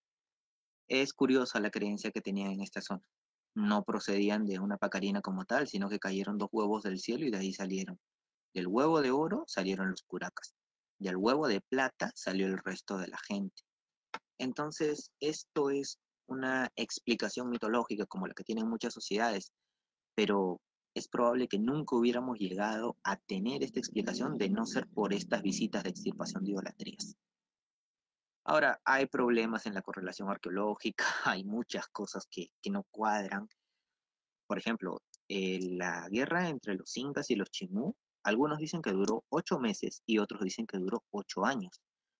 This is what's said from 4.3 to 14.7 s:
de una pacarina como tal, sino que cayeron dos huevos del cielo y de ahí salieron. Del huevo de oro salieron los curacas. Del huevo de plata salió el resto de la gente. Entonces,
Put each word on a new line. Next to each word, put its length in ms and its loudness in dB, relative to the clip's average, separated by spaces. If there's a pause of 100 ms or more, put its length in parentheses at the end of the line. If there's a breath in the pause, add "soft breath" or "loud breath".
de 140 0
una 180 -2
pacarina 440 0
como 240 -4
tal, 220 2
sino 220 -2
que 100 -2
cayeron 380 -2
dos 140 -2
huevos 320 2
del 160 -2
cielo 260 -2
y 60 2
de 60 0
ahí 160 -2
salieron. 460 -4 (540)
Del 140 -2
huevo 340 4
de 100 2
oro 360 0
salieron 420 0
los 140 -6
curacas. 520 -10 (440)
Del 180 -2
huevo 300 4
de 140 2
plata 540 0
salió 320 0
el 100 0
resto 400 -4
de 100 -4
la 100 -10
gente. 460 -6 (760)
Entonces, 840 -2